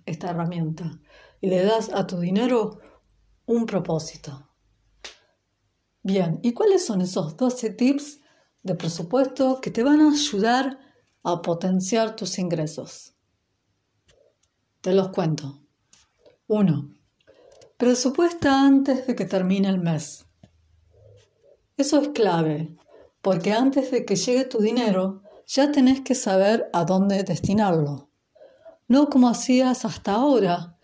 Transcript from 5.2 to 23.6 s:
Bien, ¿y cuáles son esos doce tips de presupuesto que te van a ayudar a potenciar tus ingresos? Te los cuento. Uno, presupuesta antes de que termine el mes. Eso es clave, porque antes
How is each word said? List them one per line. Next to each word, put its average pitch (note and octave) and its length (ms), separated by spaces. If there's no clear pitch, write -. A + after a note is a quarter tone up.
Bien, F#3+ 400
¿y A#3+ 100
cuáles F#4+ 320
son G3 160
esos F3+ 360
doce B3 340
tips C4+ 480
de F#3 140
presupuesto C4 840
que - 100
te A#3 120
van D4 180
a D4+ 100
ayudar B3+ 680
a E3+ 180
potenciar F#3 720
tus - 240
ingresos? E3 760
Te F#3 120
los F#3+ 160
cuento. D#3 520
Uno, E3+ 420
presupuesta C4+ 840
antes C#4 460
de B3 80
que G3 100
termine F#3+ 440
el F#3+ 100
mes. E3 460
Eso C#4 240
es D4 80
clave, E3 680
porque F#3+ 320
antes C4+ 380